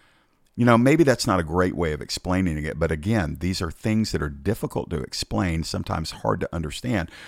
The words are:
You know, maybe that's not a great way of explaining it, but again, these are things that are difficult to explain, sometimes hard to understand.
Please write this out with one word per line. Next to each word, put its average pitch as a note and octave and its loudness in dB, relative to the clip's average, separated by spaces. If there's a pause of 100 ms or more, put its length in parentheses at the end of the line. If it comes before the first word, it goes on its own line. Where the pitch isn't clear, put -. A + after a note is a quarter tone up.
(560)
You A#2+ 2
know, A#2+ 8
maybe C#3 6
that's C3 4
not F#2+ 4
a E2+ 0
great F2 2
way D#2+ 0
of C#2+ -6
explaining F2+ -2
it, D2+ -6
but D#2+ 0
again, D#2+ 0
these F2+ -2
are E2 -4
things A2 -2
that D#2+ -2
are D2 -2
difficult C#2+ -4
to D2+ -4
explain, F2 -2
sometimes E2+ -4
hard G#2+ -2
to - -6
understand. E2+ -4 (180)